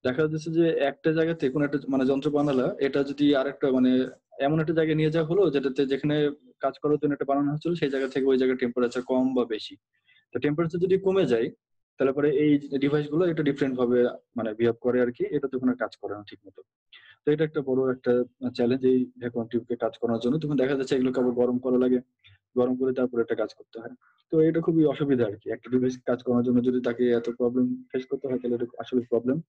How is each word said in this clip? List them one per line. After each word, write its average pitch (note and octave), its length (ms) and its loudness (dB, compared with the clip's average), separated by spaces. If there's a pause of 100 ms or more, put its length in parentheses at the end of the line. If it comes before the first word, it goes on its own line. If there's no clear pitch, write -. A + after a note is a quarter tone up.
দেখা C3 160 0
যাচ্ছে D#3 360 -2
যে E3+ 80 4 (260)
একটা - 260 -2
জায়গাতে D#3+ 360 0
কোনো D3 120 0
একটা C#3 140 -2 (140)
মানে C3+ 120 2
যন্ত্র C#3 320 0
বানালা, C#3+ 300 2 (200)
এটা C#3 120 0 (100)
যদি C#3+ 160 0 (140)
আরেকটা C#3 280 -2 (100)
মানে B2+ 140 4 (540)
এমন D3+ 140 2
একটা D#3+ 180 -2
জায়গায় D#3+ 220 2
নিয়ে D#3 140 2
যাওয়া D#3+ 180 0
হলো G3 120 4 (120)
যেটাতে C3+ 260 0 (100)
যেখানে D3 240 0 (480)
কাজ C3+ 180 -2
করার D3 200 0
জন্য D3 140 0
এটা C3+ 160 -6
বানানো C#3+ 220 0
হচ্ছিল E3 220 -4
সেই D#3 180 -2
জায়গা C3+ 200 -2
থেকে C3+ 180 0
ওই C3 80 4
জায়গার B2+ 240 2
temperature B2 480 -2
কম B2+ 140 2 (120)
বা A#2+ 80 0
বেশি। G#2+ 300 -10 (560)
তো - 80 -18
temperature D#3+ 460 -2
যদি F#3 100 2 (100)
কমে F#3+ 280 2
যায় A#2 140 0 (520)
তাহলে C3+ 180 2
পরে D3 120 2 (140)
এই D3+ 80 4 (320)
device D3 300 0
গুলো E3+ 180 2
একটু D#3 180 -2
different C3+ 300 -2
ভাবে B2 180 2 (400)
মানে A2+ 120 -4 (100)
behave A#2 260 2
করে B2 200 2
আর B2 100 -2
কি, F3 80 -4 (120)
এটা C#3+ 160 -2
তখন C3 180 -2
আর B2 140 -2
কাজ G#2 80 -6 (100)
করে G2+ 160 -8
না G#2 120 -14
ঠিক G2+ 160 -20
মতো। - 160 -20 (600)
তো - 120 -2
এটা D3+ 160 0
একটা D#3 200 -4
বড় C3 120 2 (140)
একটা B2 180 0 (440)
challenge B2 240 0 (120)
এই B2+ 60 4 (220)
ভ্যাকুয়াম A#2+ 280 -6
টিউবকে A#2+ 340 -4
কাজ A2+ 160 -4
করানোর A#2 240 -2
জন্য। B2+ 180 0
তখন D3 200 -2
দেখা C#3 160 0
যাচ্ছে C3+ 180 -2
এগুলোকে B2+ 260 0
আবার B2 200 0
গরম B2 240 2
করা B2+ 180 2
লাগে, B2+ 160 2 (560)
গরম B2+ 240 2
করে C3 200 0
তারপরে B2 260 0
এটা A2+ 160 -4
কাজ G#2 180 -4
করতে - 220 -20
হয়। A#2 120 -14 (380)
তো E3 40 -2 (120)
এটা E3 180 2
খুবই D#3+ 180 4 (100)
অসুবিধা C3+ 360 0
আর G2+ 120 -8
কি, - 140 -12
একটা A#2 180 -18
device B2+ 220 0 (140)
কাজ A#2+ 160 -2
করানোর A#2+ 220 2
জন্য B2 100 2 (100)
যদি B2 200 0
তাকে A#2+ 160 -2 (160)
এত A#2 80 -4 (120)
problem B2 260 2 (240)
face C3 200 -4
করতে C3+ 180 -6
হয় B2+ 120 -2
তাহলে B2 180 -2
এটা A#2+ 100 -4 (140)
আসলে B2 180 -2 (120)
problem। B2 260 0 (120)